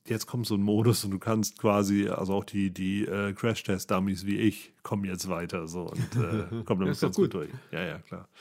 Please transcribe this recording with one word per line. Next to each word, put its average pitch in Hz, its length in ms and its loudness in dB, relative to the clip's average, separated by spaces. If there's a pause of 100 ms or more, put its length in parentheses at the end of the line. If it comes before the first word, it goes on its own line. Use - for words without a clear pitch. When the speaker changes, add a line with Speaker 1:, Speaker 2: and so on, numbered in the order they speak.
Speaker 1:
jetzt 113 200 -2
kommt 120 200 -4
so 107 80 0
ein 101 80 4
Modus 104 420 6
und 98 60 -4
du 95 80 -2
kannst 110 400 0
quasi, 101 500 4
also 95 240 -2
auch 98 120 0
die, 98 280 -2
die, 95 320 -2
äh, 101 300 -2
Crash-Test-Dummies 95 880 0
wie 101 140 0
ich - 340 2 (100)
kommen 101 220 -2
jetzt 92 240 -4
weiter, 85 400 -4
so, 85 220 -6
und, - 260 -4
äh, 107 300 0
Speaker 2:
<laughs> 113 180 -6
Speaker 1:
kommen 95 160 2
damit 95 60 2
Speaker 2:
Ja, - 60 2
ist - 100 -4
doch 143 60 4
Speaker 1:
ganz - 80 -4
gut - 160 4
Speaker 2:
gut. - 20 -6
Speaker 1:
durch. 78 160 -4 (200)
Ja, 80 140 -4
ja, 78 140 -6
klar. - 320 -16 (100)